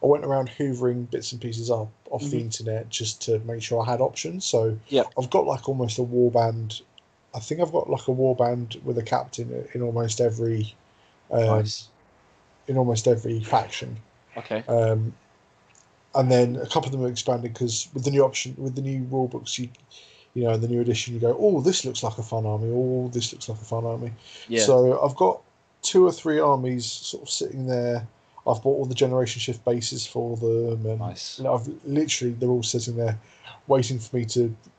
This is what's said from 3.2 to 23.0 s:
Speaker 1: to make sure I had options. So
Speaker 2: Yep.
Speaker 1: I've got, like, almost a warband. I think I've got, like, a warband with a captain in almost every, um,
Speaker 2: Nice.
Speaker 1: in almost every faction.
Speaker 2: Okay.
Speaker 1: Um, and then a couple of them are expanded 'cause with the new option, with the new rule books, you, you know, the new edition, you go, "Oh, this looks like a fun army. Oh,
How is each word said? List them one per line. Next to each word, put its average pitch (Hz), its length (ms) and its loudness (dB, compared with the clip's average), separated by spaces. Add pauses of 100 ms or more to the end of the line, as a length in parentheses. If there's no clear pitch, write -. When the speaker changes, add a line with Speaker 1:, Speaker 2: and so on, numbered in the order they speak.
Speaker 1:
to 110 180 2
make 113 200 -8
sure 117 220 0
I 113 80 -2
had 123 100 0
options. 165 440 -4
So 110 340 2 (100)
Speaker 2:
Yep. 135 300 2
Speaker 1:
I've 127 100 -2
got, 185 180 4
like, 139 220 -2
almost 127 300 -2
a 127 40 2
warband. 120 800 2 (540)
I 120 60 -10
think 156 200 -4
I've 165 120 0
got, - 180 0
like, 135 180 -2
a 131 40 4
warband 123 720 0
with 127 140 -4
a 117 40 -4
captain 123 720 -6
in 123 80 -4
almost 117 380 -2
every, 113 540 0 (580)
um, 117 80 2
Speaker 2:
Nice. 110 480 0 (800)
Speaker 1:
in 131 100 0
almost 120 300 2
every 113 320 2
faction. 110 580 -2 (400)
Speaker 2:
Okay. 113 300 -6
Speaker 1:
Um, 113 440 2 (1000)
and 131 160 4
then 123 260 6
a - 100 -6
couple 160 200 0
of 131 60 -6
them 131 120 -2
are 123 40 2
expanded 120 460 -2
'cause 117 380 -4
with 131 120 -4
the 143 80 0
new 139 120 6
option, 127 320 -2
with 131 200 -6
the 135 60 -6
new 135 280 -4
rule 131 180 0
books, 127 300 -8
you, 127 100 -6 (680)
you 123 100 0
know, 113 120 4
the 113 120 0
new 120 120 2
edition, 120 320 0
you 113 80 -4
go, 117 180 4
"Oh, 196 220 4
this 165 240 2
looks 127 180 -6
like 110 140 -4
a 117 60 -8
fun 110 240 -4
army. 107 260 -2
Oh, 127 400 0